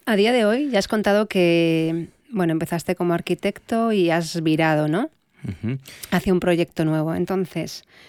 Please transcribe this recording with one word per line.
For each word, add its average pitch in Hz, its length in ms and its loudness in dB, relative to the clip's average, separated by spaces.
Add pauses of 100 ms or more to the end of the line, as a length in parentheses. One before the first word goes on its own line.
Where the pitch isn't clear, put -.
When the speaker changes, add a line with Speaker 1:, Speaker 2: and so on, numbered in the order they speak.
Speaker 1:
a 226 100 2
día 208 160 4
de 247 120 2
hoy 254 260 0
ya 226 80 2
has 196 100 0
contado 208 400 2
que, 165 800 2 (220)
bueno, 185 220 0
empezaste 160 440 -4
como 175 180 0
arquitecto 202 800 -2
y 180 180 2
has 165 320 -2
virado, 156 460 2
¿no? 202 220 -2 (340)
Speaker 2:
Ujú. 110 340 -6 (320)
Speaker 1:
Hacia 185 220 0
un 180 80 2
proyecto 170 440 0
nuevo. 156 300 0
Entonces, 180 720 -6 (240)